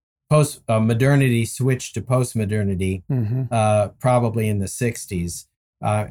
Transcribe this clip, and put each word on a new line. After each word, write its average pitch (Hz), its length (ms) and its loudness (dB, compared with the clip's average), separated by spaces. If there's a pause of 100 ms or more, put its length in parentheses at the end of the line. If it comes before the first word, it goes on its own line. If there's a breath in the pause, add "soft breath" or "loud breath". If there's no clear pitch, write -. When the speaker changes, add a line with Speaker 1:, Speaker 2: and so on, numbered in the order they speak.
(280)
Speaker 1:
post-, 151 400 2
uh, 113 100 2
modernity 120 640 2
switched 127 500 -4
to 107 80 -6
post-modernity, 101 1080 -2
Speaker 2:
Mm-hmm. 127 400 -2
Speaker 1:
uh, 107 380 2 (100)
probably 117 500 2
in 104 100 0
the 98 100 -4
sixties. - 800 -6 (340)
Uh, 107 280 0